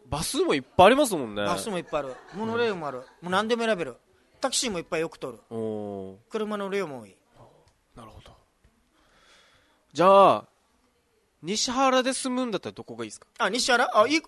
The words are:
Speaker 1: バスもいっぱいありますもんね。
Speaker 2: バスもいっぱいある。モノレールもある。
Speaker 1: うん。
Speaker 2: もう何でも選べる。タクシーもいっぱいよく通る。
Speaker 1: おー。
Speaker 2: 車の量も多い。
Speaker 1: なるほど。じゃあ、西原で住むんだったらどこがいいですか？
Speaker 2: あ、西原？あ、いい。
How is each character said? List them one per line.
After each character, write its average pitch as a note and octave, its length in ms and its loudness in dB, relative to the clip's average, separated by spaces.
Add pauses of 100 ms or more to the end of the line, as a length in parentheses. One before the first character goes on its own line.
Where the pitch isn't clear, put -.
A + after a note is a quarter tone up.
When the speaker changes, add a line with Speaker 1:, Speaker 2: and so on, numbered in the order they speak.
Speaker 1:
バ C#3 180 -6
ス C#4 200 -4
も B3 120 2
い C#3+ 40 -2
っ - 20 -4
ぱ - 220 6
い - 20 12
あ G3+ 60 12
り C4 40 6
ま D4+ 100 4
す G#3 120 -4
も C3+ 80 -4
ん G#2 100 -10
ね。 G#2 80 -2
Speaker 2:
バ G2+ 140 -2
ス D3 120 -8
も F#3 100 -4
い - 20 -6
っ - 20 -14
ぱ - 140 -6
い - 40 0
あ - 20 -10
る。 C3 120 -12 (180)
モ G#3 120 -8
ノ A3 120 -4
レ A#3+ 80 0
ー - 40 0
ル G3+ 60 -4
も D#3+ 120 -8
あ C3+ 40 -6
る。 B2+ 80 -10
Speaker 1:
う - 20 -12
ん。 - 20 -18
Speaker 2:
も - 60 -20 (140)
う F3 80 -8
何 G#3 180 0
で A#3 80 0
も A#3 80 -4
選 A3 120 0
べ E3+ 60 -6
る。 B2+ 140 -10 (420)
タ C4 100 -2
ク B3 60 -4
シ C4 140 -2
ー - 20 -4
も F3+ 80 -4
い D#3+ 40 -8
っ - 20 -16
ぱ E3 140 -4
い - 20 -2
よ D#3+ 80 -4
く - 100 -18
通 C#3+ 80 -10
る。 A#2 220 -14
Speaker 1:
お G#2 640 -8
ー。 F#2+ 40 -20 (120)
Speaker 2:
車 G#3+ 260 -6
の G3+ 140 -8
量 G3 180 -4
も C3+ 140 -12
多 G#2 60 -20
い。 F#2 100 -20 (760)
Speaker 1:
な A#2 100 -20
る G#2+ 60 -20
ほ - 100 -20
ど。 - 100 -20 (1600)
じ C3+ 100 -4
ゃ F#3 340 8
あ、 G#2+ 120 -8 (920)
西 G#3 300 -4
原 B3+ 300 2
で B3+ 120 -4
住 B3+ 200 -6
む B3+ 120 -4
ん A#3 60 -6
だ F3+ 80 -4
っ - 20 -6
た - 80 -10
ら G2 40 -12
ど - 120 -16
こ A#2+ 100 -16
が A#2 80 -10
い A2 40 -8
い - 20 -14
で - 40 -16
す - 60 -20
か？ - 80 -20 (120)
Speaker 2:
あ、 A3+ 100 -2
西 A#3 220 -2
原？ B3 220 4
あ、 A3 140 4
い D4 80 0
い。 D#4+ 120 0